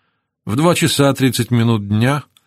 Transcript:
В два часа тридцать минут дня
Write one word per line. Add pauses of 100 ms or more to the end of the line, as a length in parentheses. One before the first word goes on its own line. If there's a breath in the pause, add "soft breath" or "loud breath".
(440)
В
два
часа
тридцать
минут
дня (240 soft breath)